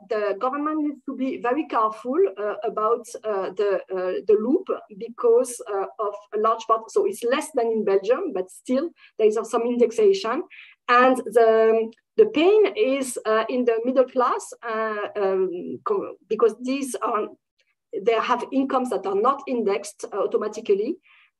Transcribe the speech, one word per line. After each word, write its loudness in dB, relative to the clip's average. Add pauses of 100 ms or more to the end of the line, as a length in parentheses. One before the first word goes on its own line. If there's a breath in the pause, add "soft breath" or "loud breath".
the -2
government -4
needs -6
to -8
be -4
very -2
careful, -2 (200)
uh, -4
about, -2 (180)
uh, -4
the, 0 (160)
uh, -4
the 6
loop -2 (300)
because, 0 (100)
uh, -4 (140)
of -4 (220)
a -2
large 0
part. -2
So 2
it's -6
less -2
than 0
in -2
Belgium, 0
but -6
still -4 (280 soft breath)
there 4
is 2
some -2
indexation. 2 (440 loud breath)
And 6
the, 4 (260)
the 8
pain 6 (100)
is, 0 (100)
uh, 2
in 0
the 2
middle 4
class, -2 (160)
uh, -4
um, -2
co-, -4 (120)
because 2
these -4
are, -4 (680)
they 2
have -2
incomes 0
that -4
are 0
not 2
indexed, -2
uh, -6
automatically. -2 (420 soft breath)